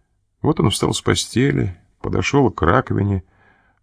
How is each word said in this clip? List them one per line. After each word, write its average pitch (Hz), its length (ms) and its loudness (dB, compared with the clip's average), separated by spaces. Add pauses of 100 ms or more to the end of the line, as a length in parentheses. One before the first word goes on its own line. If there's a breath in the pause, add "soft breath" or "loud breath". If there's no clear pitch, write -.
(440)
Вот 151 160 0
он 107 100 2
встал - 240 -2
с - 80 -6
постели, 117 720 0 (260)
подошёл 104 500 0
к - 100 -10
раковине, 98 640 0 (600)